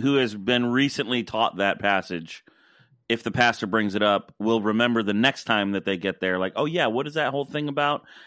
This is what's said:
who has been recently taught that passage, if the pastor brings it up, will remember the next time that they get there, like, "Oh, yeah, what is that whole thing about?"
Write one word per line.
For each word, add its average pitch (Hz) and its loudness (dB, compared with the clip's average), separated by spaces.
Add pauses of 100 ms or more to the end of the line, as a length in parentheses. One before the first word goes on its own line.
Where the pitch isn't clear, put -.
who 139 2
has 123 2
been 120 0
recently 123 0
taught 110 0
that 98 2
passage, 92 -2 (680)
if 113 0
the 117 -4
pastor 117 2
brings 104 0
it 104 0
up, 101 2
will 110 2
remember 117 2
the 101 0
next 120 0
time 101 0
that 95 -2
they 98 -2
get 95 -4
there, 92 0
like, 92 -2
"Oh, 127 0
yeah, 160 0
what 123 -2
is 147 -12
that 147 -2
whole 139 -4
thing 151 -6
about?" 143 -2 (240)